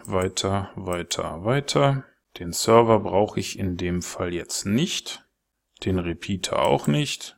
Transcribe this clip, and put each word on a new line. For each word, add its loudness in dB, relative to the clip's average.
weiter, -2
weiter, -6
weiter. 2
Den -8
Server 6
brauche 0
ich -8
in -2
dem -2
Fall -4
jetzt -6
nicht. -2
Den 0
Repeater -4
auch 2
nicht. -2